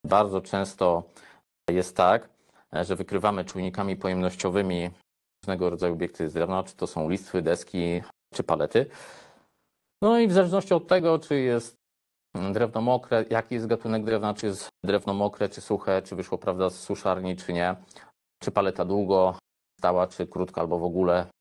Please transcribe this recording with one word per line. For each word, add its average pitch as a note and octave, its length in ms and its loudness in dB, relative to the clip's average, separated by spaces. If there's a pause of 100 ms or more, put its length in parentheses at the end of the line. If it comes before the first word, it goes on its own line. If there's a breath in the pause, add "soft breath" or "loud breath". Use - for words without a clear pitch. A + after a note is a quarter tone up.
Bardzo G2 340 4
często F#2 600 0 (680 loud breath)
jest F2+ 260 0
tak, G2 320 4 (440 soft breath)
że F2 240 -2
wykrywamy G2 480 -2
czujnikami F#2+ 520 -4
pojemnościowymi F#2 920 -2 (520)
różnego F2+ 280 0
rodzaju F2 220 -2
obiekty E2+ 380 -4
z D#2 40 -14
drewna, F#2 300 0
czy - 120 -16
to F2+ 100 -4
są D#2+ 240 -4
listwy, F#2 320 -2
deski, F2 600 -2 (320)
czy - 80 -4
palety. - 440 0 (1160 loud breath)
No A#3 160 6
i A#3 100 6
w F3+ 40 2
zależności F#3 420 4
od D#3+ 140 0
tego, E3 300 4
czy D3 220 0
jest A#2+ 360 0 (760)
drewno A2 280 0
mokre, B2 500 0
jaki A2+ 240 -2
jest A#2 120 -4
gatunek A2 380 -2
drewna, G#2+ 300 0
czy A2 120 -6
jest G2 220 -6 (160)
drewno G2 300 0
mokre, G2+ 340 -2
czy - 120 -10
suche, G2 420 0
czy F#2 140 -12
wyszło, F#2 220 -6
prawda, F#2 320 0
z F#2 100 -18
suszarni, F#2 560 -4
czy F2 160 -8
nie, F2 240 0 (680 loud breath)
czy - 80 -4
paleta F#2+ 340 0
długo F#2 540 2 (420)
stała, F2+ 260 2
czy F2+ 200 -8
krótka, F2+ 340 -6
albo E2+ 180 0
w E2 60 -2
ogóle F2+ 420 2 (140)